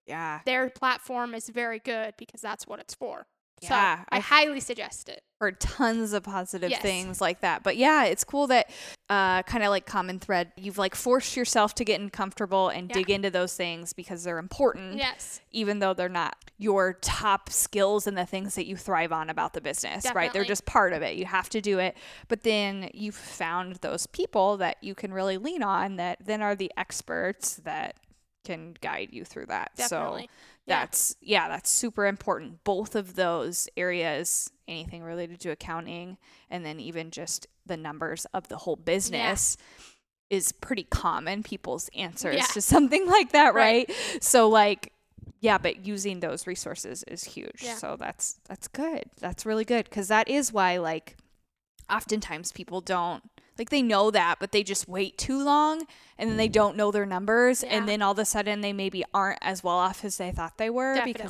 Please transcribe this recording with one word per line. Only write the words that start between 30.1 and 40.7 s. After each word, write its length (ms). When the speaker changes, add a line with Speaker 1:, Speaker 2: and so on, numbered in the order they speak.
Speaker 2:
Yeah. 140
Speaker 1:
that's, 400
yeah, 280
that's 200
super 380
important. 560
Both 320
of 220
those 600
areas, 760
anything 340
related 380
to 100
accounting, 640
and 160
then 140
even 320
just 380
the 120
numbers 500
of 200
the 120
whole 200
Speaker 2:
Yeah. 60
Speaker 1:
business 720
is 220
pretty 320